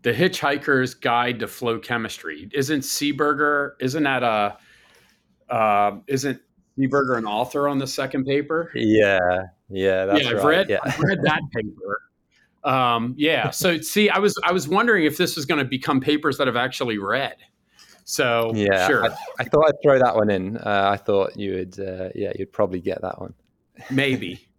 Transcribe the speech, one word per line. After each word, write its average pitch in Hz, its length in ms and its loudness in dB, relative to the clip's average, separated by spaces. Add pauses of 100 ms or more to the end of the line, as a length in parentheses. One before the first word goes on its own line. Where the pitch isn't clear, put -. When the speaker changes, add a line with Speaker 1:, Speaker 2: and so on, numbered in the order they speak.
Speaker 1:
The 120 100 0
Hitchhiker's 143 800 0
Guide 120 460 0
to 110 80 -4
Flow 117 300 -4
Chemistry. 101 720 -8
Isn't 143 280 -2
Seeberger, 147 1000 -2
isn't 143 220 -2
that 131 220 0
a, 107 320 0 (960)
uh, 104 460 2 (100)
isn't 135 320 -2 (380)
Seeberger 135 400 2
an 113 60 -4
author 131 440 -2
on 139 100 -2
the 135 80 -4
second 131 380 -4
paper? 147 500 -2
Speaker 2:
Yeah, 107 440 4 (520)
yeah, 95 360 2
that's 101 180 2
Speaker 1:
Yeah, 120 60 0
I've 113 60 0
Speaker 2:
right, 98 80 2
Speaker 1:
read, 190 260 4
Speaker 2:
yeah. 98 120 0
Speaker 1:
I've 135 160 -4
read 180 240 0
that 156 180 2 (140)
paper. 104 460 -8 (640)
Um, 127 520 0
yeah, 147 340 2
so 170 280 0
see, 208 320 2
I 170 80 2
was, 202 260 2
I 170 80 4
was 156 160 0
wondering 202 360 2
if 151 140 0
this 180 180 0
was 147 100 -6
gonna 147 180 0
become 131 360 0
papers 147 380 0
that 135 100 2
I've 117 80 -2
actually 123 420 -2
read. 113 380 -2 (680)
So, 117 520 0
Speaker 2:
Yeah, 98 320 2
Speaker 1:
sure. 117 160 2
Speaker 2:
I, 113 100 -2 (240)
I 127 60 -4
thought 151 240 4
I'd 147 160 0
throw 135 160 6
that 123 160 4
one 107 140 2
in. 98 260 -2
Uh, 101 360 2
I 101 40 0
thought 98 400 0
you 98 180 -6
would, 92 240 -8
uh, 92 380 -8
yeah, 98 200 -4
you'd 98 160 -10
probably 92 280 0
get 90 220 -6
that - 180 -8
one. - 140 -14 (560)
Speaker 1:
Maybe. 131 580 -2 (100)